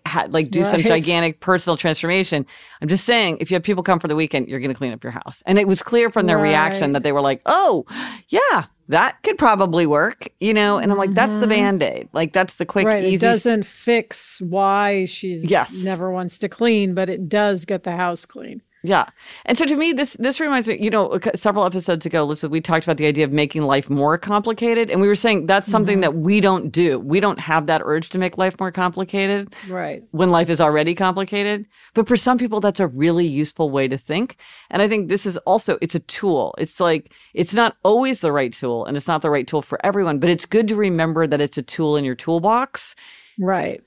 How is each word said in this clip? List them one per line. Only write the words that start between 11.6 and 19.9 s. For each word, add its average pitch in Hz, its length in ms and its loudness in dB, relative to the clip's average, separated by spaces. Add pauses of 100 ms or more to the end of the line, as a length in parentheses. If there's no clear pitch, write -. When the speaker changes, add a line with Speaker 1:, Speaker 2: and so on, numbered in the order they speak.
Speaker 1:
Like, 160 200 -2
that's 185 240 0
the 160 100 -6
quick, 202 200 0
Speaker 2:
Right, 208 180 0
Speaker 1:
easy 190 120 2
Speaker 2:
it 165 40 -2
doesn't 226 440 2
fix - 760 -4
why 196 640 0
she's 175 440 -6
Speaker 1:
Yes. 180 220 2
Speaker 2:
never 185 380 -4
wants 180 280 -6
to 202 100 -6
clean, 208 460 0
but 185 140 -2
it 180 200 -6
does 202 360 0
get 185 200 -6
the 175 120 -6
house 175 280 -4
clean." - 380 -18 (220)
Speaker 1:
Yeah. 175 200 2 (420)
And 240 100 0
so 320 80 0
to 294 120 0
me, 320 160 0